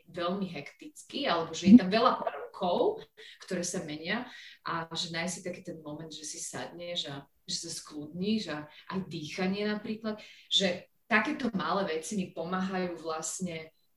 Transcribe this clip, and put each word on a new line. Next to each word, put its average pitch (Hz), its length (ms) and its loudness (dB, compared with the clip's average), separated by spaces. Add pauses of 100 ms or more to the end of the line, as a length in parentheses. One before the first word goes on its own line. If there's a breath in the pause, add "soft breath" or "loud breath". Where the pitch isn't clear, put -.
veľmi 180 440 -2
hektický, - 760 -8
alebo 165 240 2
že 185 200 8
je 247 80 12
tam 185 120 4
veľa 233 200 6 (440)
rokov, - 480 2 (400 soft breath)
ktoré 175 240 -4
sa 175 160 -4
menia 165 400 -4 (400 loud breath)
a 165 320 -4
že 165 160 -4
nájsť 170 240 -2
si 202 80 -10
taký - 180 -8
ten 160 220 -10
moment, 151 240 -10
že - 160 -12
si - 160 -10
sadneš 160 720 -8
a 139 40 -8 (280)
že - 240 -6
sa 165 80 -8
skľudníš 175 720 -4
a 151 140 -6 (260 soft breath)
aj 185 160 -2
dýchanie 185 640 -2
napríklad, 214 500 -4 (300 soft breath)
že - 400 2 (180)
takéto 240 480 2
malé 175 460 0
veci - 160 -6
mi 185 160 -2
pomáhajú 185 680 -2
vlastne 160 720 -6 (280)